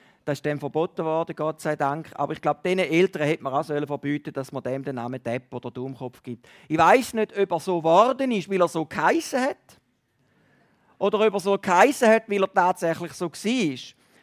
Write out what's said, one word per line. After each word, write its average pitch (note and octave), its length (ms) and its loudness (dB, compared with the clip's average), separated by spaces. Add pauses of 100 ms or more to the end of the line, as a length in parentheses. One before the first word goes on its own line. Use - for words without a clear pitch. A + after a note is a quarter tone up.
(240)
Das D3 140 -4
ist - 80 -8
dem D3 120 -2
verboten D#3+ 460 -4
worden, D#3+ 320 -2
Gott D#3 240 -6
sei D3+ 160 -2
Dank. D3 380 -4
Aber C#3+ 180 -4
ich D#3 80 -8
glaub, - 240 -2
diesen F#3 160 0
Eltern E3 440 2
hätte D#3 200 0
man C3 100 -6
auch D3+ 120 0
sollen D3 200 -4
verbieten, D3 460 -6
dass C#3 220 -8
man C3 100 -8
dem C3+ 220 -6
den C#3 100 -8
Namen B2 260 -8
Depp B2 320 -6
oder B2 160 -10
Dummkopf B2+ 540 -12
gibt. A#2+ 240 -14 (220)
Ich D#3 80 -2
weiss G#3 360 4
nicht, A3 240 -4
ob G3 140 0
er E3 80 -2
so F3 200 -2
geworden A#3+ 520 4
ist, G3 180 -4
weil F#3 120 0
er F3 80 2
so D#3+ 160 -6
geheissen B3 560 0
hat. - 400 -6 (1160)
Oder G#3 280 2
ob G3+ 80 0
er G3+ 40 -2
so G3 200 0
geheissen G#3+ 500 6
hat, A3 180 4
weil G3+ 140 0
er F#3+ 100 0
tatsächlich F3 600 0
so E3+ 180 -6
war. G3+ 460 -2 (460)